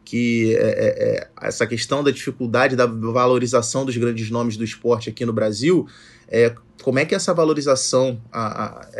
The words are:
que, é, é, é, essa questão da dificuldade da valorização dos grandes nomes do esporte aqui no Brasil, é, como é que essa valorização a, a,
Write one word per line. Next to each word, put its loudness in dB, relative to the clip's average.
que, 0
é, 4
é, 2
é, -8
essa -2
questão -2
da 4
dificuldade -2
da 4
valorização 0
dos -4
grandes -2
nomes -2
do -6
esporte -2
aqui -6
no 0
Brasil, 2
é, 4
como 2
é 2
que -2
essa 0
valorização 2
a, -6
a, -12